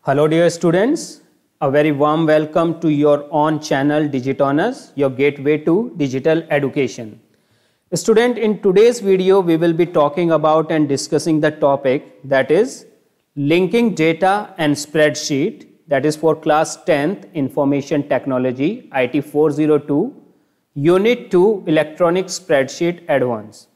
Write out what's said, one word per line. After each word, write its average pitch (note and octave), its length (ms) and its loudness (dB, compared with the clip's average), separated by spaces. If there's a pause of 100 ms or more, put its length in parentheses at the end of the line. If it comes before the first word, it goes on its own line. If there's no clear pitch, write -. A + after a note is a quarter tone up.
Hello C#3+ 180 2
dear E3 220 2
students, F3+ 720 -2 (400)
a D3 100 0
very D3+ 220 2
warm D3+ 320 0
welcome D#3 560 0
to E3 80 0
your D3 420 2
own D#3 300 0
channel D3 480 0
Digitonus, C#3 880 -2
your C#3 160 0
gateway C#3 560 0
to G#3 320 0
digital C#3+ 500 0
education. B2+ 720 -4 (720)
Student, A3+ 460 2
in G#3+ 240 -2
today's G3+ 380 4
video F#3+ 400 2
we E3+ 180 0
will E3+ 160 2
be E3+ 100 0
talking E3 460 0
about D#3 420 2
and D3+ 160 0
discussing D3+ 540 -2
the D#3 80 2
topic, C#3 760 -2
that C3+ 260 0
is G#3 360 0 (500)
linking F3+ 580 0
data E3 640 0
and D3+ 180 0
spreadsheet, D3+ 920 -2 (220)
that C#3 180 -2
is D3+ 100 0
for D#3 180 0
class D#3 500 -2
tenth E3 500 -2
information C#3+ 720 -2
technology C3 840 -4
I C3 180 -2
T C#3+ 120 -2
four D3+ 300 0
zero D3+ 280 0
two, D3+ 380 -4 (560)
unit F#3+ 580 0
two F#3+ 360 2
electronic E3+ 640 0
spreadsheet E3 840 -2
advance. A#2+ 640 -2